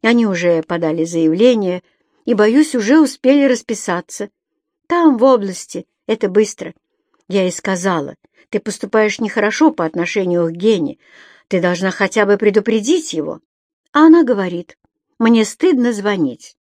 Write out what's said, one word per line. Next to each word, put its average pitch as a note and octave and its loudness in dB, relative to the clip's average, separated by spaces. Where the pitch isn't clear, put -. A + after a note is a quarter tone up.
Они A#3 2
уже F3 0
подали E3 -4
заявление, F3+ 0
и, A#3+ -2
боюсь, A3+ 2
уже B3 2
успели C#4 2
расписаться. G#3 -4
Там, E4 2
в G#3+ 0
области, G3 0
это A3 -2
быстро. F#3+ -2
Я F#3 -2
ей F3+ -2
сказала: F3 -4
«Ты G3+ -4
поступаешь G#3+ -4
нехорошо A3+ 0
по F3 -6
отношению F3 -2
к E3 -4
Гене. E3+ -2
Ты F#3 -2
должна F3+ -2
хотя G3+ -2
бы G3+ 2
предупредить A3 0
его». D#3 -8
А D#4 4
она E4 8
говорит: F#3 -4
«Мне A3+ 4
стыдно B3 0
звонить». F#3+ -4